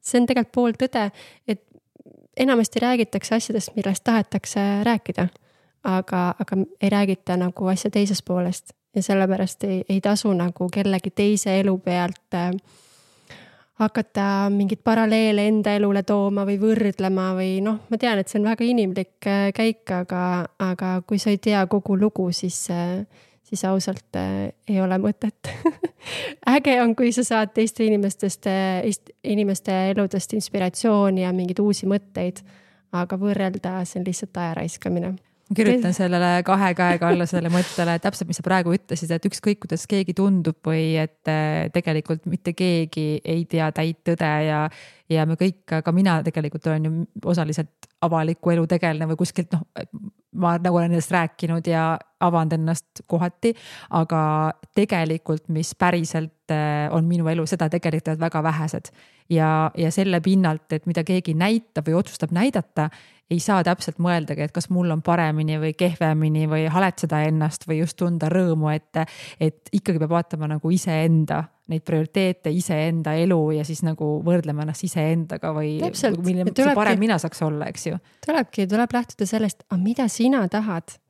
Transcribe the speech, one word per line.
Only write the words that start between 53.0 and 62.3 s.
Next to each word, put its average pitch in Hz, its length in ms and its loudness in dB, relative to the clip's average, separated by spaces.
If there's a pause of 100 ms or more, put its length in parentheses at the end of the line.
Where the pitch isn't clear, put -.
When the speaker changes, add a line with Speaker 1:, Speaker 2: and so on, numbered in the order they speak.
Speaker 2:
kohati, 175 480 0 (360)
aga 165 300 0 (540)
tegelikult, 165 760 0
mis 160 300 -4
päriselt, 165 720 -2
äh, 151 400 0
on 165 160 2
minu 170 240 2
elu, 165 160 0
seda 165 240 -2
tegelikult 160 400 -2
teevad 156 160 -2
väga 160 160 -2
vähesed. 156 480 -2 (400)
Ja, 160 440 2
ja 165 160 0
selle 190 300 0
pinnalt, 180 520 2
et 156 140 -4
mida 170 180 -2
keegi 180 300 0
näitab 190 520 0
või 160 120 2
otsustab - 360 -4